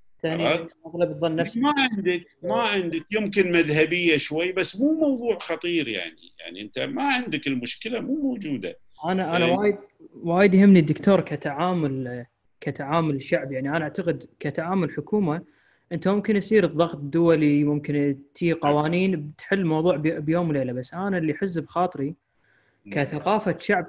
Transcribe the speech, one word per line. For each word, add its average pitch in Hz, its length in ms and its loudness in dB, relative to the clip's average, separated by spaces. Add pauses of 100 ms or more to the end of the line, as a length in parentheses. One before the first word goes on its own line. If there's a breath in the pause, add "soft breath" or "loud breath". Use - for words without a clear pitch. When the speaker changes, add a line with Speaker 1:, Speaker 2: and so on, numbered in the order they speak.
(220)
Speaker 1:
ثانيًا، 165 260 0
Speaker 2:
عرفت؟ 165 280 -2 (100)
Speaker 1:
أغلب 170 240 -2
الظن 160 260 -2
نفسه. 170 240 -4
Speaker 2:
ما 285 180 2
عندك، 185 480 -2 (160)
ما 202 120 -4
Speaker 1:
آه. 233 140 0
Speaker 2:
عندك، 170 420 -2
يمكن 202 420 0
مذهبية 160 640 2
شوي، 160 360 -4
بس 190 240 -4
مو 277 160 2
موضوع 254 460 0
خطير 165 500 -2
يعني. 87 500 -8
يعني 175 220 -14
أنت - 180 -12
ما 269 360 -2
عندك، 233 320 -4
المشكلة 220 540 -6
مو 226 140 -4
موجودة. 196 640 -6 (260)
Speaker 1:
أنا، 175 320 0
أنا 170 100 4
Speaker 2:
إيه. 170 60 4
Speaker 1:
وايد، 202 240 2 (380)
وايد 175 400 4
يهمني 196 240 10
الدكتور 165 420 4
كتعامل، 139 1040 -4 (340)
كتعامل 151 540 -2
الشعب. 139 380 -4
يعني 131 160 -4
أنا 156 160 -2
أعتقد 165 440 -6 (120)
كتعامل 170 520 -2
حكومة، 175 520 -2 (480 soft breath)
أنت 175 160 -2
ممكن 208 280 0
يصير 202 280 4
الضغط 160 300 2
الدولي، 147 720 4
ممكن 143 540 0 (160)
تي 170 180 0
قوانين 156 760 0
بتحل - 280 -4
الموضوع 170 380 2
بي-، 156 240 -2
بيوم 165 280 0
وليلة. 135 240 -2
بس 117 220 -10
أنا 190 240 -4
اللي 156 140 -2
يحز 175 260 -4
بخاطري 160 560 -4 (720)
Speaker 2:
مم. 101 100 -14
Speaker 1:
كثقافة 160 640 -2
شعب 180 300 0